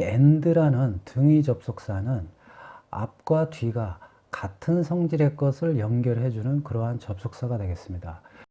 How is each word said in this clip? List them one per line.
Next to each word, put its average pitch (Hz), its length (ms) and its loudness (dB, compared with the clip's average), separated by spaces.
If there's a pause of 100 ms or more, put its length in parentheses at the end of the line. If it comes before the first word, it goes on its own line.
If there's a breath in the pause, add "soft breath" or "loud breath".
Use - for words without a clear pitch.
and라는 143 1000 4
등위 147 380 4
접속사는 110 840 -4 (640 loud breath)
앞과 156 600 -2
뒤가 113 480 -6 (320 loud breath)
같은 165 520 -2
성질의 156 540 0
것을 143 420 0
연결해주는 120 840 0
그러한 117 340 -4
접속사가 117 600 -6
되겠습니다. 90 640 -8 (280 loud breath)